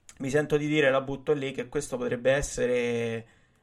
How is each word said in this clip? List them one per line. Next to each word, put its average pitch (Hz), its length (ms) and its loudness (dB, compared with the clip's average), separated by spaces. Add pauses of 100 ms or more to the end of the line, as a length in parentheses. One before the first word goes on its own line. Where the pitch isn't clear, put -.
(180)
Mi 135 120 -6
sento 151 280 2
di 151 80 -2
dire, 147 240 4
la 135 100 4
butto 131 320 -2
lì, 135 200 -2
che 127 160 -6
questo 143 280 -4
potrebbe 123 360 0
essere, 120 920 -2 (360)